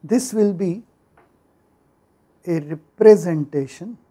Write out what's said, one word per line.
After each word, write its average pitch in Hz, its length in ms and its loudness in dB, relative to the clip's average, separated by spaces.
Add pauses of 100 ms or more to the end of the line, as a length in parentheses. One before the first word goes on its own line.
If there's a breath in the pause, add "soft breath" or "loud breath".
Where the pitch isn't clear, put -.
This 226 300 -2
will 208 200 0
be 185 300 -6 (1600)
a 165 120 -4
representation 160 1400 0 (140)